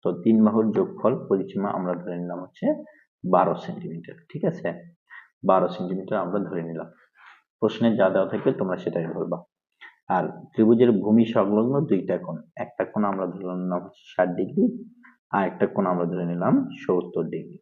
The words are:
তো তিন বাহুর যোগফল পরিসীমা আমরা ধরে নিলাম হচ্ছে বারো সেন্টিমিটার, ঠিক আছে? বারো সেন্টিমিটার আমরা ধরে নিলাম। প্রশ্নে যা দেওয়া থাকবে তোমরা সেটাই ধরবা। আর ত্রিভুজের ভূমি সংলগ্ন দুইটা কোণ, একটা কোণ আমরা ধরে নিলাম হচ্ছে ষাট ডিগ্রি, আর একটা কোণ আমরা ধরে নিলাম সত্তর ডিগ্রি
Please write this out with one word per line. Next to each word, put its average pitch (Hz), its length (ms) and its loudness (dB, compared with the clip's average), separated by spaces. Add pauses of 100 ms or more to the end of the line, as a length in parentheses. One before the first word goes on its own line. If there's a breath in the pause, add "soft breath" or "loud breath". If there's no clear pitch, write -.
তো 104 40 2 (160)
তিন 113 200 6
বাহুর 110 220 4 (100)
যোগফল 95 360 0 (160)
পরিসীমা 98 400 -2 (100)
আমরা 90 220 -4
ধরে 87 200 -8
নিলাম 87 240 -8
হচ্ছে - 220 -8 (580 loud breath)
বারো 90 300 2 (100)
সেন্টিমিটার, 85 520 -12 (140)
ঠিক - 200 -8
আছে? - 180 -6 (800 loud breath)
বারো 92 240 4
সেন্টিমিটার 95 500 -6
আমরা 90 140 -2 (100)
ধরে 87 200 -6
নিলাম। 82 200 -10 (720 soft breath)
প্রশ্নে 113 280 2 (100)
যা 95 160 6
দেওয়া 95 180 2
থাকবে 110 180 0 (100)
তোমরা 92 240 -2
সেটাই 85 300 -2
ধরবা। 85 240 -4 (680 loud breath)
আর 90 160 0 (280)
ত্রিভুজের 117 380 6 (120)
ভূমি 110 220 6 (100)
সংলগ্ন 107 400 2 (160)
দুইটা 92 340 0
কোণ, 82 120 -8 (280)
একটা - 200 -6
কোণ - 200 -2
আমরা 95 280 -2
ধরে 92 120 -12 (160)
নিলাম 90 240 -2
হচ্ছে - 180 -20 (100)
ষাট 90 160 4 (100)
ডিগ্রি, 151 260 0 (680 soft breath)
আর 98 160 2
একটা - 240 0
কোণ 101 180 0
আমরা 87 200 0
ধরে 87 140 -4
নিলাম 87 280 2 (280)
সত্তর 90 500 0
ডিগ্রি - 300 -10